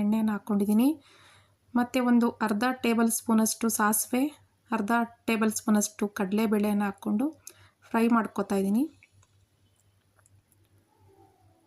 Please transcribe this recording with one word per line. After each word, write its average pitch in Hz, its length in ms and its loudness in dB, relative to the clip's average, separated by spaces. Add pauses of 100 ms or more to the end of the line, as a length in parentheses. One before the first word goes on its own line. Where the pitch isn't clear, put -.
ಎಣ್ಣೆಯನ್ನು 214 320 0
ಹಾಕ್ಕೊಂಡಿದ್ದೀನಿ. 208 520 2 (920)
ಮತ್ತು 240 200 -2 (120)
ಒಂದು 240 160 4 (200)
ಅರ್ಧ 214 180 -2 (200)
ಟೇಬಲ್ 233 320 2
ಸ್ಪೂನಷ್ಟು 220 500 0 (120)
ಸಾಸಿವೆ, 220 440 0 (540)
ಅರ್ಧ 208 160 -2 (360)
ಟೇಬಲ್ 220 300 0
ಸ್ಪೂನಷ್ಟು 208 480 -2 (120)
ಕಡಲೆಬೇಳೆಯನ್ನು 208 680 0
ಹಾಕ್ಕೊಂಡು 208 380 -4 (600)
ಫ್ರೈ 226 140 0 (120)
ಮಾಡ್ಕೊತಾ 202 460 -2
ಇದ್ದೀನಿ. 202 240 0 (2750)